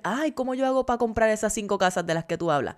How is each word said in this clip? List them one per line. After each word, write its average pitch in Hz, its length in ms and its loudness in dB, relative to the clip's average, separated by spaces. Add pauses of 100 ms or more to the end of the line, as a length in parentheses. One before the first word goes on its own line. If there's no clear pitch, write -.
"Ay, 269 280 -2
¿cómo 254 220 -4
yo 262 120 -2
hago 262 200 0
para 247 100 0
comprar 226 320 2
esas 214 240 0
cinco 202 240 -2
casas 185 300 2
de 165 80 0
las 165 100 -2
que 165 140 -4
tú 170 120 0
hablas?". 131 280 0